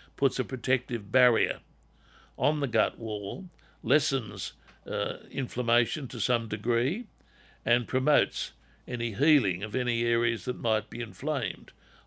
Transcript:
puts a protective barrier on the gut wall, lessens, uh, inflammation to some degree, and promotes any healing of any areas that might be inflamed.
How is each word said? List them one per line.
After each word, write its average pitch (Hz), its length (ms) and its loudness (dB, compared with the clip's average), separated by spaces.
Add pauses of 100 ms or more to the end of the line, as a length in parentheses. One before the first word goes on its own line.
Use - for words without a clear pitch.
(160)
puts 135 240 2
a 123 40 2
protective 120 680 -4
barrier 117 480 4 (800)
on 147 220 2
the 139 80 0
gut 107 320 2
wall, 110 460 -6 (380)
lessens, 117 720 0 (360)
uh, 104 240 -2 (180)
inflammation 120 760 -2
to 123 120 -8
some 117 280 0
degree, 120 580 0 (600)
and 120 220 2
promotes 131 680 0 (340)
any 120 260 -4
healing 107 500 4
of 107 120 -4
any 120 300 0
areas 117 400 0
that 123 140 -4
might 110 300 0
be 120 120 -8
inflamed. 131 680 -6 (360)